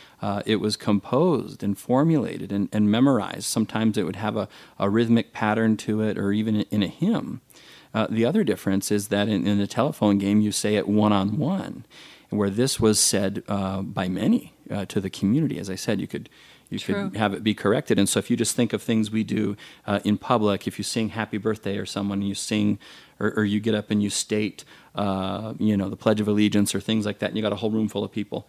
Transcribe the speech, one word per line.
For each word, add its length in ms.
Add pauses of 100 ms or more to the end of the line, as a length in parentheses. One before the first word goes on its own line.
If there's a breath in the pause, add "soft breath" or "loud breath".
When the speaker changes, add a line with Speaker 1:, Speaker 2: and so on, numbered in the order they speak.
(200 loud breath)
Speaker 1:
Uh, 240
it 120
was 200
composed 840
and 160
formulated 720
and, 220
and 180
memorized. 540
Sometimes 520
it 60
would 140
have 200
a, 120 (320 loud breath)
a 100
rhythmic 420
pattern 460
to 240
it 160
or 140
even 300
in 200
a 60
hymn. 520 (540 loud breath)
Uh, 160
the 160
other 180
difference 460
is 180
that 200
in, 180
in 120
the 80
telephone 520
game, 220
you 120
say 220
it 140
one-on-one, 960 (440 loud breath)
where 200
this 300
was 200
said, 480
uh, 320
by 280
many, 440 (180)
uh, 160
to 140
the 80
community. 500
As 120
I 60
said, 220
you 80
could, 220 (400 loud breath)
you 100
Speaker 2:
True. 300
Speaker 1:
could 80
have 160
it 100
be 120
corrected. 440
And 80
so 120
if 120
you 60
just 180
think 200
of 80
things 280
we 140
do, 320 (300 loud breath)
uh, 180
in 140
public, 480
if 100
you 80
sing 240
Happy 300
Birthday 400
or 80
someone, 340
you 140
sing, 440 (400 loud breath)
or, 200
or 60
you 140
get 160
up 160
and 120
you 80
state, 540 (300 loud breath)
uh, 640
you 200
know, 100
the 80
Pledge 240
of 80
Allegiance 460
or 60
things 260
like 140
that, 80
and 80
you 60
got 120
a 20
whole 140
room 180
full 160
of 80
people, 360